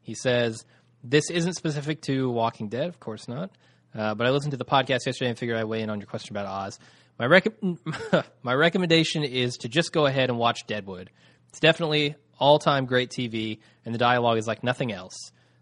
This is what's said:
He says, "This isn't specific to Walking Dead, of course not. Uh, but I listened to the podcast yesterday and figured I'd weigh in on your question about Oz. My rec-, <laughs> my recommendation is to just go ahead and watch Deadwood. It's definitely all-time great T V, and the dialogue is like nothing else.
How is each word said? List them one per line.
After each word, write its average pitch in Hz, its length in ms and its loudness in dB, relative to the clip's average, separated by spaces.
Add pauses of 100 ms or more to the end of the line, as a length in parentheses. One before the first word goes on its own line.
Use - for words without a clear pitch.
He 113 120 -12
says, 120 480 0 (400)
"This 143 260 2
isn't 170 260 0
specific 151 480 -4
to 131 280 -2
Walking 117 380 -2
Dead, 127 180 -4
of 180 140 -14
course 110 260 -12
not. 156 240 -10 (420)
Uh, 107 220 -2
but 117 100 0
I 123 40 4
listened 143 220 0
to 135 60 -6
the 123 60 -8
podcast 131 420 2
yesterday 127 240 -2
and 113 80 -4
figured 117 200 -2
I'd 110 80 -2
weigh 110 160 -4
in 110 80 -4
on 104 100 -6
your 98 80 -12
question - 260 -12
about 101 140 -6
Oz. 98 320 -8 (400)
My 113 60 -2
rec-, 180 220 4 (540)
<laughs> 285 400 -2
my 123 120 -2
recommendation 165 720 2
is 123 320 -2
to - 100 -10
just 147 240 0
go 151 140 4
ahead 131 240 2
and 120 100 -2
watch 117 260 0
Deadwood. 95 440 -8 (400)
It's - 100 -20
definitely 151 560 2 (240)
all-time 143 460 6
great 123 260 2
T 123 160 -4
V, 110 320 -6 (240)
and 117 100 -8
the 117 60 -4
dialogue 120 380 4
is 110 100 -2
like 113 160 -4
nothing 123 300 -2
else. 92 240 -14 (440)